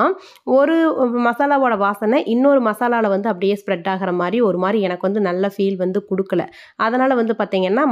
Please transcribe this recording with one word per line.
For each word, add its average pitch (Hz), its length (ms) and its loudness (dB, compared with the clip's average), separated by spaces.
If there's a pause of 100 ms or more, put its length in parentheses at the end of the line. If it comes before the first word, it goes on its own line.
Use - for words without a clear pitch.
(440)
ஒரு 285 320 4 (520)
மசாலாவோட 269 480 2
வாசனை 208 480 0
இன்னொரு 262 460 4
மசாலால 233 380 0
வந்து 196 200 -2
அப்படியே 202 360 -2
ஸ்ப்ரெட் 185 300 -4
ஆகுற 185 180 -4
மாதிரி 180 280 0
ஒரு 185 260 2
மாதிரி 208 140 0
எனக்கு 185 280 -2
வந்து 208 120 -2
நல்ல 190 360 0
ஃபீல் 196 200 0
வந்து 185 340 -4
கொடுக்கல. 190 340 -2 (320)
அதனால 254 380 0
வந்து 233 240 0
பாத்தீங்கன்னா, 202 540 0